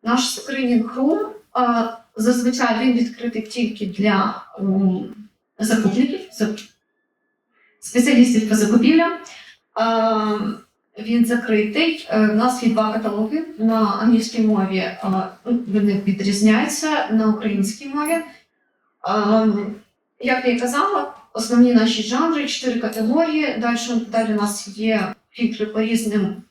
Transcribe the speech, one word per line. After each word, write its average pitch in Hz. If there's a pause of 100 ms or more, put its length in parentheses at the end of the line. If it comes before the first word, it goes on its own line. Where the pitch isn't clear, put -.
Наш 240 (180)
скринінг-рум, 262 (380)
е, 233 (320)
зазвичай 240
він 254
відкритий 233
тільки 214
для, 196 (180)
м, 190 (440)
закупників, 214 (200)
зак-, 214 (1120)
спеціалістів 240
по 208
закупівлям. 277
Е, 220 (420)
він 226
закритий. 233
Е, 214
в 214
нас 247
є 240
два 214
каталоги. 220 (140)
На 220 (120)
англійській 226
мові, 190
е, - (440)
ну, 240
вони 202
відрізняються, 214
на 220
українській 214
мові. 294
Е, 330 (2000)
як 247
я 247
і 240
казала, 370 (180)
основні 247
наші 220
жанри, 285
чотири 240
категорії. 254
Дальше, 240
далі 226
у 214
нас 208
є 208 (160)
фільтри 226
по 214
різним 214